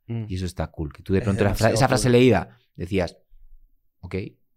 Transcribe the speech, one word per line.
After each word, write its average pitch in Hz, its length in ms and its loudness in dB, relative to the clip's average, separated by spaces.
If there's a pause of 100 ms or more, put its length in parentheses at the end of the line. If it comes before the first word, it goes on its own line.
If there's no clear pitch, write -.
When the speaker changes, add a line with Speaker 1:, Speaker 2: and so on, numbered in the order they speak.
Speaker 1:
Mm. 113 220 -8
Speaker 2:
Y 92 60 -8
eso 92 100 -6
está 85 220 -8
cool. - 260 -10
Que - 100 -20
tú 95 100 -4
de 95 60 2
Speaker 3:
Es - 60 -2
Speaker 2:
pronto 101 180 0
la 101 60 2
fra-, 110 200 2
Speaker 3:
demasiado 107 60 0
Speaker 2:
esa 113 140 2
frase 127 180 0
Speaker 3:
cool. 123 60 4
Speaker 2:
leída 120 440 4 (180)
decías, 87 420 -4 (800)
"Ok", 87 160 -12 (420)